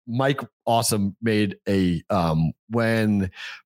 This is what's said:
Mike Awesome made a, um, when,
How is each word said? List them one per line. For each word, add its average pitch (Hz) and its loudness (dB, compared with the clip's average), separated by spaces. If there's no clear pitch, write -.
Mike 131 0
Awesome 113 0
made 107 0
a, 90 2
um, 80 0
when, 110 0